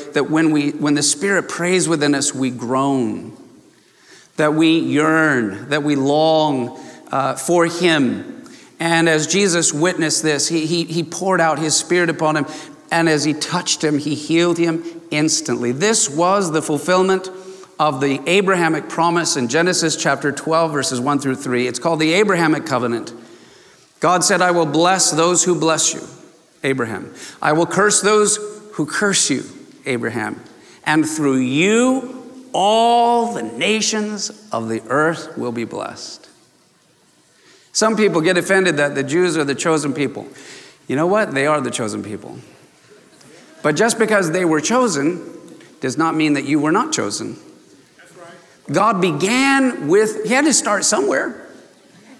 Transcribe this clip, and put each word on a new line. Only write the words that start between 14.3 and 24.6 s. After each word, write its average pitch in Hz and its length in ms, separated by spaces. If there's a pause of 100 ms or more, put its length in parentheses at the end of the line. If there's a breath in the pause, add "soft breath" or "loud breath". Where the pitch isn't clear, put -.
him 165 240 (260 loud breath)
instantly. 147 640
This 160 360
was 175 440
the 156 100
fulfillment 185 680 (520 loud breath)
of 151 200
the 139 280
Abrahamic 175 600
promise 170 480
in 123 120
Genesis 160 480
chapter 139 360
twelve, 160 420
verses 131 280
one 139 160
through 135 200
three. 123 280
It's 123 140
called 165 200
the 156 140
Abrahamic 170 540
covenant. 117 440 (880 loud breath)
God 175 240
said, 180 200
"I 180 80
will 170 160